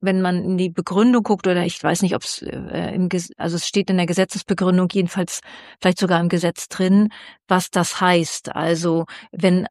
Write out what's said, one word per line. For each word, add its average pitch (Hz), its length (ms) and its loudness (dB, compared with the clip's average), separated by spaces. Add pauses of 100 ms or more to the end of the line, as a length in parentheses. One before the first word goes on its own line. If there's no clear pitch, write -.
wenn 190 220 0
man 180 200 0
in 185 140 -2
die 185 140 0
Begründung 208 540 2
guckt, 202 220 -2
oder 175 200 2
ich - 180 -6
weiß 156 160 0
nicht, 185 140 2
ob's, - 260 -8
äh, - 540 -8
im 180 160 -2
Ges-, 175 260 -4
also 170 200 -4
es - 120 -6
steht 196 220 0
in 190 80 2
der 175 80 2
Gesetzesbegründung, 185 840 0
jedenfalls 180 500 -4 (380)
vielleicht 185 200 2
sogar 175 220 2
im 170 100 2
Gesetz 170 380 -2
drin, 196 420 4 (380)
was 180 220 2
das - 300 -2
heißt. 175 560 0
Also 165 480 0 (260)
wenn 180 400 2